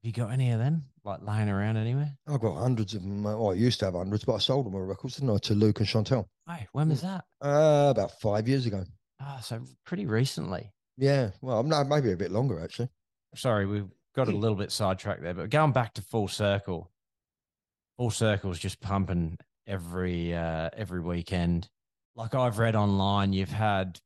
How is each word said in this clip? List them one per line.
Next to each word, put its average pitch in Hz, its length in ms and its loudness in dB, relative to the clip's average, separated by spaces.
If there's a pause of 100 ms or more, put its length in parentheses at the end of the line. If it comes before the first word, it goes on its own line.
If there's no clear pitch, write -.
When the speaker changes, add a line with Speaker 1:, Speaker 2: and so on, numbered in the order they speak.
Speaker 1:
You 117 80 -4
got 113 200 -4
any 127 200 2
of 110 80 2
them, 147 260 0 (180)
like, 98 200 -8
laying 104 260 0
around 104 280 0
anywhere? 135 380 -2 (120)
Speaker 2:
I've 147 120 -2
got 95 200 -2
hundreds 110 340 0
of 101 80 -6
them. 101 220 -6
Well, 107 260 0
I 90 60 0
used 117 240 2
to 104 60 0
have 90 100 -2
hundreds, 95 280 -2
but 120 120 2
I - 20 -4
sold 131 300 0
them 95 80 -8
all 95 60 -4
records, 95 340 -8
didn't 135 160 0
I, 101 80 2
to 117 160 0
Luke 107 240 4
and 101 100 2
Chantel. 110 380 0 (200)
Speaker 1:
Hey, 139 260 -10
when 151 160 2
was 139 100 2
Speaker 2:
Mm. - 20 -6
Speaker 1:
that? 185 240 -8 (160)
Speaker 2:
Uh, 143 480 6
about 104 320 0
five 110 260 2
years 131 200 2
ago. 98 160 -2 (360)
Speaker 1:
Ah, 139 200 -12
so 117 260 -10 (180)
pretty 190 220 -6
recently. 110 640 -2 (240)
Speaker 2:
Yeah, 135 360 2 (100)
well, 123 220 0
no, 147 200 2
maybe 139 280 2
a 87 60 0
bit 87 140 -4
longer, 101 320 0
actually. 120 260 -6 (440)
Speaker 1:
Sorry, 104 320 0
we've 101 240 -4 (260)
got 131 120 2
a 107 40 0
Speaker 2:
Mm. 101 80 0
Speaker 1:
little 107 160 2
bit 95 160 -4
sidetracked 95 520 -2
there, 87 100 -4
but 92 160 -6
going 151 220 4
back 117 240 0
to 101 80 -8
Full 107 240 -2
Circle, 98 640 -2 (1040)
Full 120 140 0
Circle's 98 480 0
just - 220 -6
pumping 87 580 0 (260)
every, 87 720 -4
uh, 82 380 -4
every 90 280 -6
weekend. 87 640 -2 (480)
Like, 113 200 -6
I've 120 240 2
read 113 160 2
online, 98 580 2
you've 95 160 -2
had 98 560 -2